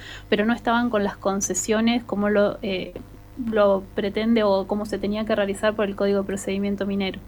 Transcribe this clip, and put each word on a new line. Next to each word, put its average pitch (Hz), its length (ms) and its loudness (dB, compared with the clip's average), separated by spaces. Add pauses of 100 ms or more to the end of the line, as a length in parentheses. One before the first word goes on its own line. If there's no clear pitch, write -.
(280)
pero 208 160 2
no 226 80 2
estaban 240 380 2
con 208 140 2
las - 120 -2
concesiones 220 880 0
como 202 240 0
lo, 202 340 2
eh, 185 300 -4 (580)
lo 202 320 4 (120)
pretende 220 480 2
o 196 240 4
como 208 180 -2
se 208 140 -6
tenía 208 260 -2
que 220 100 0
realizar 208 400 0
por 214 120 0
el 196 100 -4
Código 202 240 2
de 196 60 -4
Procedimiento 196 600 -2
Minero. 196 420 -2